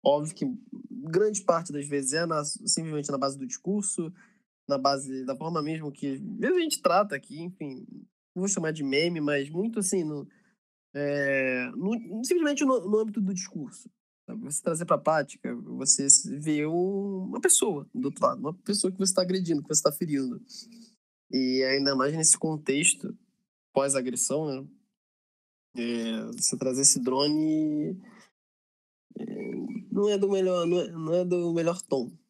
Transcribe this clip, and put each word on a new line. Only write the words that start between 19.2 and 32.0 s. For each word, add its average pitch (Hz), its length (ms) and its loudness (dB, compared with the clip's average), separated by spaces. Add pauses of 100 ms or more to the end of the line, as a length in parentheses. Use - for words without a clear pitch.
agredindo, 180 380 0
que 147 60 -14
você 151 140 2
tá 175 100 4
ferindo. 139 480 -2 (880)
E 131 340 2
ainda 139 320 2
mais 139 200 2
nesse 160 220 6
contexto 156 800 -2 (560)
pós-agressão, 135 720 0
né? 135 220 -6 (1080)
É, 113 520 -4
você 123 300 -2
trazer 131 240 0
esse 139 200 6
drone, 156 960 0 (1160)
é, - 340 -8 (400)
não 202 160 4
é 202 100 4
do 196 120 4
melhor, 185 360 2
não 180 140 4
é, 170 120 -2
não 160 220 -2
é 180 120 4
do 175 280 2
melhor 170 280 2
tom 131 300 -2 (180)